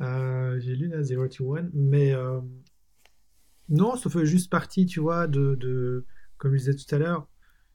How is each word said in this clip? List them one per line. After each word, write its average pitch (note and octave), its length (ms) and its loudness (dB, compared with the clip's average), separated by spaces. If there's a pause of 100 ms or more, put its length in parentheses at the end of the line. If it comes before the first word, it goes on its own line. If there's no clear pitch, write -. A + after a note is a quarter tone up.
Euh, B2+ 580 -2
j'ai B2+ 160 -4
lu D3+ 140 -2
la D#3+ 140 -4
Zero B2+ 260 -2
to C3+ 260 -4
One, F3 180 -4
mais, C#3 400 4
euh, B2+ 280 -4 (1300)
non, F#3+ 280 4
ça G#3 120 -4
fait D#3 160 2
juste F3+ 260 2
partie, F3+ 340 2
tu F3+ 140 -4
vois, E3+ 280 0
de, C#3 280 2
de, B2+ 500 -2 (320)
comme C#3 160 0
je C#3 60 2
disais C3+ 160 0
tout - 200 -6
à - 20 2
l'heure, D#3+ 300 0 (480)